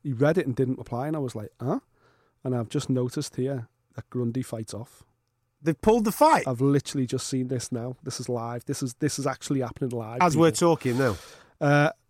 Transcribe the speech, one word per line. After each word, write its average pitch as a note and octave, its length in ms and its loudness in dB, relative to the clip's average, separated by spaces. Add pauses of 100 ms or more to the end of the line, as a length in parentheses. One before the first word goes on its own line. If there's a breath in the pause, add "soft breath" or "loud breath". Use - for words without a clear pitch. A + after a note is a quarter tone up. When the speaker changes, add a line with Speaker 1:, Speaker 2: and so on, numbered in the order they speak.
Speaker 1:
He C#3+ 100 -4
read C#3+ 240 2
it F3 80 0
and B2+ 100 -4
didn't B2+ 220 0
reply, B2+ 300 -6
and D#3 80 -4
I D#3 40 -4
was B2+ 160 -6
like, G#2+ 160 -12 (100)
"Huh?" D#3 180 -2 (640)
And B2+ 120 -2
I've A#2 140 -4
just C#3+ 200 -4
noticed B2+ 460 -2
here, B2+ 320 -4 (300)
that - 120 -16
Grundy B2 320 -4
fights A2+ 320 -10
off. - 300 -14 (580)
Speaker 2:
They've D#3 200 0
pulled A3 240 4
the A3 80 2
fight? D4 340 4
Speaker 1:
I've B2 140 -2
literally C#3 440 2
just B2 220 -4
seen B2+ 220 -2
this B2+ 220 -4
now. A#2+ 320 -6
This - 180 -8
is B2 80 -8
live. A#2+ 360 -4
This - 160 -6
is, B2+ 180 -4
this C#3+ 200 -2
is B2+ 80 -2
actually C3+ 320 -2
happening B2 300 -4
live, A2+ 320 -6
Speaker 2:
As E3+ 160 4
we're D#3+ 140 8
Speaker 1:
people. E3 260 4
Speaker 2:
talking B2 200 0
now? A#2+ 200 2 (420 loud breath)
Speaker 1:
Uh, D3 300 4 (200)